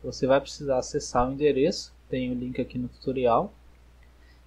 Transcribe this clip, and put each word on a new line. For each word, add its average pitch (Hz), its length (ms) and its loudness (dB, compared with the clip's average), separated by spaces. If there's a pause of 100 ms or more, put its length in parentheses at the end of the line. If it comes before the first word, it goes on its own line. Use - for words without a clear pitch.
você 127 240 -2
vai 135 140 4
precisar 139 360 -4
acessar 127 480 -2
o 131 60 -2
endereço, 139 640 2 (160)
tem 127 200 -2
o 127 40 -4
link 123 260 -6
aqui 127 180 -6
no 123 120 -4
tutorial, 131 640 0 (920)